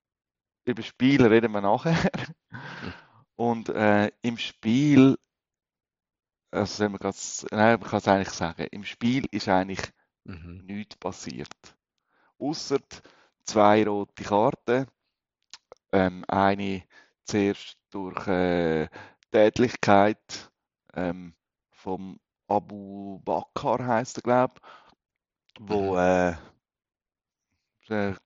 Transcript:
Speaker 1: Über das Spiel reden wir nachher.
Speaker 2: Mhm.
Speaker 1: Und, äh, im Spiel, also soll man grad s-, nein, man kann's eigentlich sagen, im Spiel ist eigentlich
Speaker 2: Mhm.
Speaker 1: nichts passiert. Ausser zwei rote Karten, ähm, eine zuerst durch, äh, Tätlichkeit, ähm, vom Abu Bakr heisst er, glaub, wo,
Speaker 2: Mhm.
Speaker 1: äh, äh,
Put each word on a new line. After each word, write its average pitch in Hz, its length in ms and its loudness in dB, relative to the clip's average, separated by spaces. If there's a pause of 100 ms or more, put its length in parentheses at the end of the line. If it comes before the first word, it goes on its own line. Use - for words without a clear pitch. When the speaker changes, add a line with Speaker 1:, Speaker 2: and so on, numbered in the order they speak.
(640)
Speaker 1:
Über 113 160 -2
das 104 60 -12
Spiel 131 380 4
reden 113 260 6
wir 104 100 -4
nachher. 117 340 0 (540)
Speaker 2:
Mhm. - 440 -14 (420)
Speaker 1:
Und, 117 340 -2
äh, 104 420 2 (100)
im 117 160 -4
Spiel, 135 800 4 (1300)
also 95 260 -4
soll 104 140 -2
man 98 100 -8
grad 98 160 -6
s-, - 360 -12
nein, 107 280 4
man 95 100 -12
kann's 104 180 -2
eigentlich 95 240 2
sagen, 82 400 -8
im 101 120 -16
Spiel 120 480 -4
ist - 160 -6
eigentlich 95 440 -2 (340)
Speaker 2:
Mhm. 87 400 -18
Speaker 1:
nichts 101 320 -12
passiert. - 800 -12 (600)
Ausser 139 400 -4 (640)
zwei 107 400 4
rote 101 380 -6
Karten, 120 640 0 (1040)
ähm, 92 360 0
eine 98 560 0 (400)
zuerst 101 540 -2 (140)
durch, 95 360 -10
äh, 87 600 0 (420)
Tätlichkeit, 107 1200 2 (420)
ähm, 87 420 -8 (340)
vom 95 500 -12 (280)
Abu 98 760 -6
Bakr 123 600 -4
heisst 123 320 -2
er, 110 60 -12
glaub, 123 360 0 (1000)
wo, 101 340 -2
Speaker 2:
Mhm. 90 60 0
Speaker 1:
äh, 90 360 2 (1500)
äh, 101 260 -4 (100)